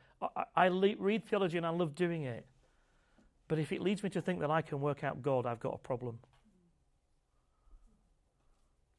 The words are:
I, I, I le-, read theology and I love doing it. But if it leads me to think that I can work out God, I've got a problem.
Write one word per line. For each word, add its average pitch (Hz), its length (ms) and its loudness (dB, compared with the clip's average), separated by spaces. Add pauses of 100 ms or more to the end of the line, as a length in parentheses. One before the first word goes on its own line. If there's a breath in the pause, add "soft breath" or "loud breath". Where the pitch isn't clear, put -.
(220 soft breath)
I, - 140 -2
I, - 80 -4 (120)
I 180 120 8
le-, 190 300 4
read 208 280 0
theology 185 320 2
and 170 80 -2
I 165 60 0
love 165 240 0
doing 170 280 0
it. 120 220 -6 (1000 soft breath)
But 156 120 0
if 151 140 -2
it - 80 -2
leads 196 220 0
me 196 80 -2
to 175 100 -2
think 180 180 -2
that 147 120 0
I 160 100 2
can 151 180 -6
work 143 240 -2
out 139 180 -4
God, 127 240 2
I've 117 140 -4
got - 140 -4
a - 40 -6
problem. 120 420 -8 (2750)